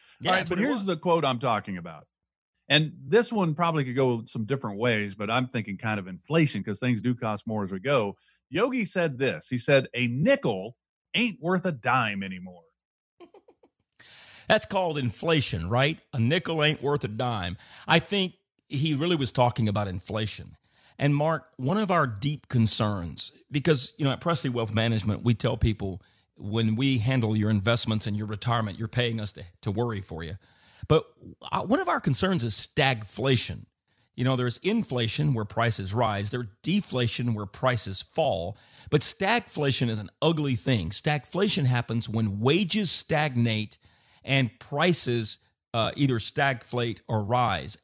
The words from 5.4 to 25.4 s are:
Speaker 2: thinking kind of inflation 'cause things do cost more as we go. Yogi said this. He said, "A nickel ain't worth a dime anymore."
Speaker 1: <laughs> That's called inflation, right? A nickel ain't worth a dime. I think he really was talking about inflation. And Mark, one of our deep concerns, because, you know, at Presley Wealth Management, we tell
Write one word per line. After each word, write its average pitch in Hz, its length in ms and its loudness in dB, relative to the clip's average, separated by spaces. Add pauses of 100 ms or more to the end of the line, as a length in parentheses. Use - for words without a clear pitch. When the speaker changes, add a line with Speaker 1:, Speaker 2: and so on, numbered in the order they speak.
Speaker 2:
thinking 101 300 -4
kind 107 220 -4
of 92 80 -10
inflation 113 560 0
'cause 101 160 -4
things 123 200 0
do 123 140 0
cost 110 320 -4
more 107 180 -2
as 92 80 -6
we 95 80 -6
go. 110 380 0 (320)
Yogi 226 360 0
said 156 340 -2
this. 110 300 -2
He 127 100 -2
said, 135 340 4
"A 120 140 0
nickel 123 680 0 (380)
ain't 214 280 0
worth 180 240 0
a 180 60 0
dime 117 520 0
anymore." 90 400 -12 (580)
Speaker 1:
<laughs> 339 60 -20 (1200)
That's 165 180 4
called 180 320 0
inflation, 120 720 0
right? 135 300 2 (120)
A - 80 -6
nickel 156 440 2
ain't 151 180 2
worth 143 220 0
a 127 40 -6
dime. 110 480 -4 (320)
I 165 120 6
think 190 340 -2 (340)
he 147 280 0
really 170 200 0
was 139 160 0
talking 123 360 2
about 104 200 0
inflation. 101 680 -8 (400)
And 143 180 2
Mark, 151 420 0
one 139 200 0
of 202 140 0
our 156 160 4
deep 127 400 -4
concerns, 104 840 0 (200)
because, 143 460 2
you 151 80 0
know, 135 60 2
at 107 100 -4
Presley 170 280 -2
Wealth 113 240 -2
Management, 110 500 0
we 117 120 4
tell 123 200 -2